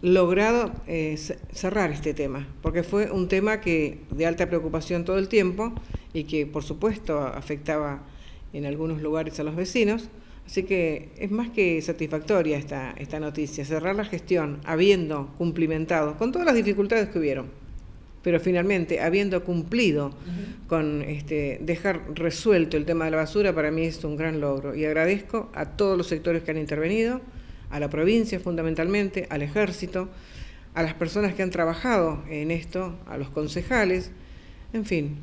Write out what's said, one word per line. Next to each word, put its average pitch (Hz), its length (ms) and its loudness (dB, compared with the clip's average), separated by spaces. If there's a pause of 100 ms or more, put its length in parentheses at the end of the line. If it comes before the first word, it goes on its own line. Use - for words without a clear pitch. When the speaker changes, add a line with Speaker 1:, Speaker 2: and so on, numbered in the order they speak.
Speaker 1:
logrado, 185 680 6 (160)
eh, 156 320 -2
ce-, 151 220 -6 (120)
cerrar 190 380 0
este 147 240 -2
tema, 139 320 -4 (160)
porque 165 220 2
fue 202 260 0
un 185 160 0
tema 202 340 4
que, 160 380 2 (140)
de 147 120 2
alta 170 240 2
preocupación 165 560 0
todo 185 140 2
el 196 80 0
tiempo 202 460 2 (400)
y 160 120 -4
que, 147 220 0
por 147 160 -4
supuesto, 165 560 -2
afectaba 143 880 -4 (480)
en 147 140 -6
algunos 151 360 -4
lugares 156 380 -2
a - 20 -2
los 156 140 -4
vecinos. 208 540 0 (360)
Así 190 180 -2
que 170 520 0
es 196 140 -4
más 233 200 -2
que 175 300 2
satisfactoria 156 760 0
esta, 143 400 -6
esta 151 220 -8
noticia, 151 440 -4
cerrar 160 300 0
la 208 100 0
gestión 165 600 0
habiendo 160 640 4 (100)
cumplimentado, 160 800 2
con 240 140 0
todas 349 120 0
las 285 120 6
dificultades 202 520 4
que 185 120 -2
hubieron, 135 260 0 (760)
pero 170 180 4
finalmente 175 600 2
habiendo 180 440 2
cumplido 170 640 2
Speaker 2:
Ujú. - 600 -10
Speaker 1:
con, 151 360 0
este, 147 600 -2
dejar 170 400 0 (140)
resuelto 165 600 4
el 151 80 2
tema 165 200 0
de 156 80 0
la 156 60 2
basura, 185 360 2
para 151 160 2
mí 160 140 0
es 160 180 -4
un 151 140 -4
gran 156 240 -2
logro. 139 340 -2
Y 156 100 0
agradezco 175 680 0
a 147 120 -4 (100)
todos 196 200 4
los 170 120 0
sectores 165 340 0
que 165 80 -4
han 156 80 0
intervenido, 180 640 0 (480)
a 143 100 -6
la 147 100 -2
provincia 190 520 2
fundamentalmente, 175 880 0
al 147 120 -2
ejército, 185 680 -2 (680)
a 165 80 0
las 160 120 0
personas 185 400 0
que 196 100 0
han 180 60 -2
trabajado 165 760 2
en 151 220 -2
esto, 170 560 -4
a - 120 -8
los 139 120 -6
concejales, 180 800 0 (600)
en 226 120 -2
fin 147 380 -2